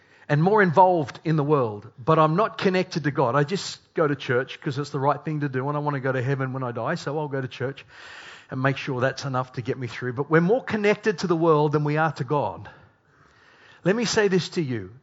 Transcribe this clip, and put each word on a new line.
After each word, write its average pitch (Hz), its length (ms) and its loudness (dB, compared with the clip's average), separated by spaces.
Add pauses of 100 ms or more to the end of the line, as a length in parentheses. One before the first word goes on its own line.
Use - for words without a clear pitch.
(280)
and 147 140 4
more 202 220 6
involved 180 640 4
in 160 100 2
the 147 80 2
world, 123 480 0 (120)
but 160 140 4
I'm 156 200 4
not 214 200 0
connected 185 460 0
to 143 80 0
God, 131 240 0
I 143 80 4
just 175 360 -6 (140)
go - 140 2
to 143 80 0
church 131 460 -4
'cause 131 160 -6
it's 143 140 -8
the 143 80 -4
right 139 260 0
thing 156 160 -4
to 147 80 -2
do 131 180 -4
and 147 80 -4
I 147 60 -4
wanna 143 180 -2
go 131 140 -2
to 127 80 -2
heaven 131 320 -2
when 131 100 -6
I 123 80 -4
die, 120 240 -4
so 156 240 -6
I'll 151 80 -6
go 135 140 -6
to 127 80 -6
church - 360 -8 (640)
and 131 120 -6
make 135 160 0
sure 127 240 -4
that's 127 240 -2
enough 127 280 -4
to 123 80 -8
get 123 160 -4
me 127 100 -8
through. 123 260 -8
But 135 160 -6
we're 156 100 6
more 214 240 2
connected 208 560 0
to 190 80 -4
the 175 80 2
world 156 380 4
than 151 100 2
we 147 140 0
are 156 160 0
to 147 100 -6
God. 110 460 -4 (1120)
Let 180 100 4
me 233 120 0
say 208 240 2
this 180 200 2
to 180 120 -4
you. 113 300 -6 (120)